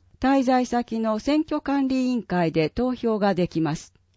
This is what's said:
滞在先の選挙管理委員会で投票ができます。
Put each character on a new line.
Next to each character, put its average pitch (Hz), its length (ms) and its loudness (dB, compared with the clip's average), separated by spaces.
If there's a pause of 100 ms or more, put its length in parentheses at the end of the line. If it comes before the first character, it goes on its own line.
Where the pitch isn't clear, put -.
(200)
滞 269 220 2
在 254 220 2
先 240 360 -4
の 220 180 -2
選 294 240 0
挙 302 180 -4
管 277 260 0
理 262 200 0
委 - 0 -
員 247 160 0
会 175 280 0
で 156 200 0
投 247 240 -2
票 226 240 0
が 196 160 2
で 175 120 2
き 165 140 -4
ま 160 160 0
す。 - 160 -18 (240)